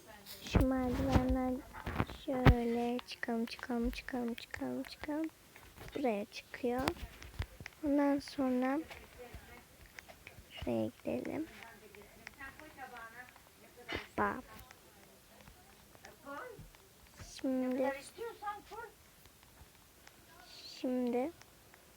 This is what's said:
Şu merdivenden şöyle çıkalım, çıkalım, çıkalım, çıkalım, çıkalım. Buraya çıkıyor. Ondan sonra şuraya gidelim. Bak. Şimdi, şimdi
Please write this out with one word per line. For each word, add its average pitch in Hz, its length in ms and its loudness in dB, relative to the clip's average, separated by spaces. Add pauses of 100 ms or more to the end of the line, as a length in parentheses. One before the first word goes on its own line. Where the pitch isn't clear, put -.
(440)
Şu - 240 6
merdivenden 254 920 4 (640)
şöyle 240 840 8
çıkalım, 233 400 0
çıkalım, 240 440 0
çıkalım, 240 440 -2
çıkalım, 254 480 -4
çıkalım. 302 460 -2 (680)
Buraya 220 300 2
çıkıyor. - 560 -2 (1040)
Ondan 285 340 6
sonra 262 640 2 (1700)
şuraya 226 360 0
gidelim. - 600 -4 (2750)
Bak. 208 260 2 (3000)
Şimdi, 262 520 2 (3000)
şimdi 254 500 2 (680)